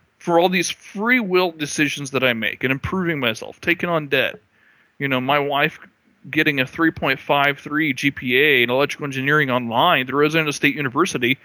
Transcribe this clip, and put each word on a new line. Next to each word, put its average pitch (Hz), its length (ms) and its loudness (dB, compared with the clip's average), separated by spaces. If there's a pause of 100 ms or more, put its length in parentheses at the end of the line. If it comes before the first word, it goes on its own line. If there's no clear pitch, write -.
(200)
For 170 200 2
all 180 80 4
these 185 220 0
free 233 500 -2
will 185 340 0
decisions 143 580 -4
that 135 120 0
I 127 100 2
make 110 300 -4
and 131 80 0
improving 170 480 -4
myself, 117 420 -4
taking 170 280 0
on 156 200 -2
debt, 123 300 0 (600)
you 139 80 -4
know, 135 120 0
my 139 200 0
wife 143 400 -2 (500)
getting 147 300 0
a 127 80 0
three 160 240 0
point 139 260 -2
five 143 400 0
three 147 360 -4
G 139 180 0
P 127 260 -2
A 139 260 4
in 120 60 0
electrical 143 360 0
engineering 139 440 0
online 127 560 2
through 135 140 -2
Arizona 151 320 2
State 143 240 0
University 139 680 0